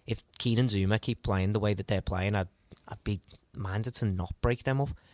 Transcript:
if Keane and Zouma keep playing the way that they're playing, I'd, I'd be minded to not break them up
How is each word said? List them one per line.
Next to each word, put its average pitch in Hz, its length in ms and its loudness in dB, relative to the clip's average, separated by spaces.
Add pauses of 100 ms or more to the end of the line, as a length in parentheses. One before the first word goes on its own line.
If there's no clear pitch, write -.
if 117 160 -4 (160)
Keane 117 200 2
and 127 100 4
Zouma 101 300 4
keep - 220 -4
playing 98 320 2
the 107 60 2
way 104 140 2
that 98 140 -6
they're 95 140 0
playing, 95 340 0
I'd, 95 120 0 (400)
I'd - 160 -16
be 101 180 -2 (340)
minded 104 400 -4
to - 100 0
not 90 360 -2
break 120 220 0
them 135 180 0
up 139 80 -2 (240)